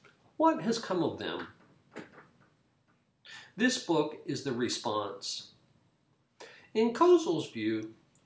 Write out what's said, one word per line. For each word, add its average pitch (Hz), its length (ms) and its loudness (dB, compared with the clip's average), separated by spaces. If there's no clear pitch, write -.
What 311 260 2
has 226 160 -2
come 180 240 -2
of - 160 -2
them? 87 280 -6
This 247 220 2
book 156 480 0
is 131 180 -4
the 135 80 -2
response. 107 1000 -4
In 233 180 4
Kozol's 320 580 4
view, 110 440 -2